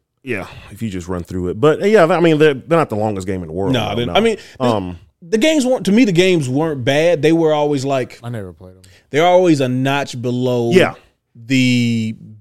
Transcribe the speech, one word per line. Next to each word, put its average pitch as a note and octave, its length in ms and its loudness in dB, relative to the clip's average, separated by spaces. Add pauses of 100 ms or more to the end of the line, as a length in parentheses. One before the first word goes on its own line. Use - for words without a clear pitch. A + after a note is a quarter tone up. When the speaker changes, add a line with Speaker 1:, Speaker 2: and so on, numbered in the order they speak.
(240)
Speaker 1:
Yeah, G#2 240 -8 (240)
if G2+ 100 -14
you A2+ 80 -6
just F2+ 180 -10
run F2 160 -6
through F2+ 260 -6
it. F#2 100 -6
But, D3 300 2
yeah, G#3 160 6
I E3+ 140 0
mean, D#3+ 180 4
they're, D3 160 4
they're C3 240 -2
not D3 120 0
the A2 80 -6
longest G#2 280 -4
game F#2 160 -6
in E2 60 -10
the D#2 60 -12
world. G2 200 -2
Speaker 2:
No, G#2+ 160 -2
Speaker 1:
No, G2+ 60 -4
Speaker 2:
they, A#2+ 100 -4
Speaker 1:
no. B2+ 80 -6
Speaker 2:
I F#3+ 60 2
mean, A3 180 0 (220)
the, C3 60 -6
Speaker 1:
Um, F#2 340 -2 (220)
Speaker 2:
the F3+ 160 -4
games D4+ 280 2
weren't, B3+ 200 -2
to F#3+ 60 0
me, A#3 140 4
the G#3 60 0
games E3+ 380 2
weren't C#3+ 340 -4
bad. D3+ 380 2
They D3+ 100 4
were D#3+ 220 2
always, D3 320 -2
like, C3+ 360 -4
Speaker 3:
I A#2+ 80 -12
never G2+ 240 -12
played F#2 220 -20
'em. F#2 60 -20 (280)
Speaker 2:
they're D#3 160 2
always F3+ 360 4
a B2+ 80 -2
notch C3 520 -4
below B2 500 -2
Speaker 1:
Yeah. E3 240 2 (380)
Speaker 2:
the A#2+ 840 0 (260)